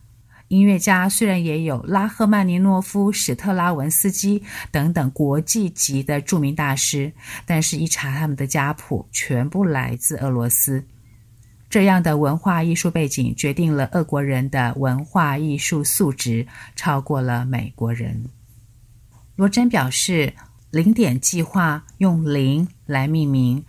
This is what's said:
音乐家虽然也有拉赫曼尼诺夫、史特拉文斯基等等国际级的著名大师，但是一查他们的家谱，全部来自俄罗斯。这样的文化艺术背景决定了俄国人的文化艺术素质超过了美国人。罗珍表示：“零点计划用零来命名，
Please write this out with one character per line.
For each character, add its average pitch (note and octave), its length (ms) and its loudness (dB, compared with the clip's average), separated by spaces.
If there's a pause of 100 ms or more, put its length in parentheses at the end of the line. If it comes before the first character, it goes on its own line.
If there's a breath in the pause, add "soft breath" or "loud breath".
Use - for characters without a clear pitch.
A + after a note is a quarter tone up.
(480 soft breath)
音 F#3+ 140 6
乐 G3+ 160 6
家 F#3+ 300 2
虽 A3 180 0
然 F3+ 160 0
也 D#3+ 200 0
有 C#3 220 -2
拉 G3 220 0
赫 A3 200 0
曼 G3+ 200 4
尼 F3 120 2
诺 F#3+ 220 4
夫、 G3+ 300 0
史 D3 240 -2
特 F#3+ 200 -2
拉 F3 180 0
文 D3 180 -2
斯 F#3+ 220 0
基 G3+ 320 -2 (260 loud breath)
等 D#3 220 0
等 C#3+ 180 0
国 C#3+ 300 0
际 F#3 300 -2
级 C3+ 320 -2
的 C#3+ 180 -2
著 E3 180 -2
名 C#3+ 160 0
大 C#3+ 220 0
师， C#3+ 360 -2 (340 loud breath)
但 D#3+ 140 2
是 D#3+ 180 -2
一 D#3+ 100 -2
查 C3+ 280 -4
他 D#3 120 -2
们 C#3 80 -2
的 C#3 100 -2
家 C#3+ 280 -2
谱， - 360 -8
全 B2+ 380 -2
部 F#3+ 160 0
来 B2+ 320 -2
自 C3+ 220 -4
俄 C3+ 100 -2
罗 A#2+ 200 0
斯。 C3+ 380 -2 (840 soft breath)
这 G3 160 4
样 F#3 140 6
的 D#3 180 0
文 D3 180 2
化 E3+ 260 0
艺 E3 120 0
术 E3+ 160 0
背 D#3+ 180 -2
景 A#2+ 260 -2
决 C#3 200 -4
定 D#3+ 200 2
了 C3+ 180 0
俄 E3+ 120 0
国 C#3+ 180 -2
人 C3+ 280 0
的 B2 240 0
文 C3+ 280 0
化 D3+ 360 0
艺 D3+ 180 -2
术 D3 260 -2
素 C#3+ 300 0
质 A#2 340 -2 (300 loud breath)
超 C#3+ 240 -2
过 C#3 220 -2
了 B2 240 -2
美 B2 280 -4
国 A#2 180 -2
人。 A#2 360 -6 (1080)
罗 G3 120 4
珍 A#3+ 200 2
表 D3 220 2
示： D#3+ 440 0 (360 loud breath)
“零 E3+ 220 4
点 F3 260 2
计 E3 240 -2
划 D#3+ 420 0 (140)
用 F3 240 2 (100)
零 C#3+ 360 2 (160)
来 C#3 240 -2
命 D#3 200 2
名， C3 400 2